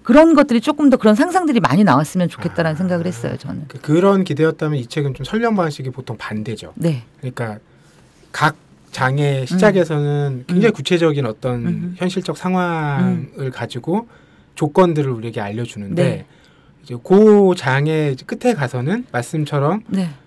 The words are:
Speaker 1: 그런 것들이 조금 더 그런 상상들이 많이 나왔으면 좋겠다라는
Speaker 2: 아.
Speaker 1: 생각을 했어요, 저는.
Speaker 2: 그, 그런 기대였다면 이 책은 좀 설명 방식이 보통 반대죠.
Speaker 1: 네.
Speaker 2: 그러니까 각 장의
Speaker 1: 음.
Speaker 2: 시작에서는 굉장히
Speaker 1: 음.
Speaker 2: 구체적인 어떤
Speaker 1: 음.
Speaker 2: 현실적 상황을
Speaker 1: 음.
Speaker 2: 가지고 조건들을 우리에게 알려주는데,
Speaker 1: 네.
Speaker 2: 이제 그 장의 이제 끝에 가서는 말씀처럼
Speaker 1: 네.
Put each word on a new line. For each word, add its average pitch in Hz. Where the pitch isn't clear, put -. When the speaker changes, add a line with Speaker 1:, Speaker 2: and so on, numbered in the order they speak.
Speaker 1:
그런 320
것들이 277
조금 294
더 254
그런 214
상상들이 320
많이 165
나왔으면 160
좋겠다라는 160
Speaker 2:
아. -
Speaker 1:
생각을 175
했어요, -
저는. -
Speaker 2:
그, -
그런 185
기대였다면 151
이 117
책은 143
좀 135
설명 226
방식이 147
보통 120
반대죠. 107
Speaker 1:
네. 147
Speaker 2:
그러니까 117
각 156
장의 135
Speaker 1:
음. 127
Speaker 2:
시작에서는 147
굉장히 196
Speaker 1:
음. -
Speaker 2:
구체적인 151
어떤 120
Speaker 1:
음. 113
Speaker 2:
현실적 180
상황을 170
Speaker 1:
음. 135
Speaker 2:
가지고 156
조건들을 151
우리에게 117
알려주는데, 104
Speaker 1:
네. 117
Speaker 2:
이제 120
그 202
장의 147
이제 -
끝에 240
가서는 147
말씀처럼 151
Speaker 1:
네. 190